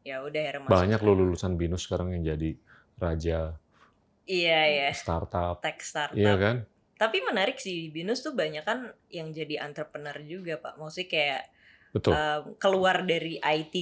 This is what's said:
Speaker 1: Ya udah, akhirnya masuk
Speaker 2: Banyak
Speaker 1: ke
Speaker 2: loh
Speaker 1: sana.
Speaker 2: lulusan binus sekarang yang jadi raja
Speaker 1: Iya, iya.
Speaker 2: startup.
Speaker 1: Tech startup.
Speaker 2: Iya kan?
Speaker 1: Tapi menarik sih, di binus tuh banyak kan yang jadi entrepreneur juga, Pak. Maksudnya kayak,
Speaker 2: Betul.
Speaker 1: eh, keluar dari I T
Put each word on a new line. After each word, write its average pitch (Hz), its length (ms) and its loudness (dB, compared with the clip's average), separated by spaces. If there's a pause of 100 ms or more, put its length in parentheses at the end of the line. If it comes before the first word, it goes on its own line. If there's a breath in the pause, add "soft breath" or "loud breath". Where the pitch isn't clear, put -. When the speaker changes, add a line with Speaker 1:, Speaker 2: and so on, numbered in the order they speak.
Speaker 1:
Ya 135 180 -10
udah, 151 220 -4
akhirnya 139 220 -4
masuk 104 120 4
Speaker 2:
Banyak 95 220 6
Speaker 1:
ke 107 80 -2
Speaker 2:
loh 104 80 8
Speaker 1:
sana. 95 100 6
Speaker 2:
lulusan 92 320 2
binus 85 300 -2
sekarang 90 260 -2
yang 85 160 -4
jadi 78 240 -2 (460 soft breath)
raja 82 420 -2 (840 soft breath)
Speaker 1:
Iya, 170 400 2
iya. 143 260 2
Speaker 2:
startup. 87 680 -2
Speaker 1:
Tech - 180 -6
startup. - 380 -6
Speaker 2:
Iya 104 180 6
kan? 101 220 4 (380)
Speaker 1:
Tapi 226 260 0
menarik 269 360 0
sih, 180 220 -8
di 165 140 -10
binus 185 280 -4
tuh 311 120 -8
banyak 156 320 -4
kan 233 240 -4 (180)
yang 160 240 -10
jadi 151 300 -6
entrepreneur 147 580 -10
juga, 165 380 -10
Pak. - 200 -12
Maksudnya 160 320 -10
kayak, 143 340 0 (500 soft breath)
Speaker 2:
Betul. 104 200 2
Speaker 1:
eh, 151 280 0 (180)
keluar 190 440 4
dari 165 360 -2
I 156 260 2
T - 180 -14